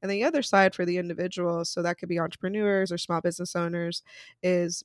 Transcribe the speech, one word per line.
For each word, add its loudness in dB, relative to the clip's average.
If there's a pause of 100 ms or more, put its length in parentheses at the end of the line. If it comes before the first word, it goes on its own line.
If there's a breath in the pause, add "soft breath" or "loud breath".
And -4
the 0
other 2
side 6
for -2
the 0
individual, -2
so -4
that 0
could -12
be 0
entrepreneurs 0
or -4
small -2
business -2
owners, -2 (400 loud breath)
is 0